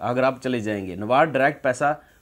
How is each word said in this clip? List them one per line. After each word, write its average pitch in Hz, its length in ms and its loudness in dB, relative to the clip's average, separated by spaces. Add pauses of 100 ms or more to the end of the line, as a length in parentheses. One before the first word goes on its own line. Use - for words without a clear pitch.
अगर 123 240 0
आप 131 160 0
चले 127 200 -4
जाएंगे, 101 360 -4
नबार्ड 127 340 2
डायरेक्ट 139 320 0
पैसा 143 400 0 (200)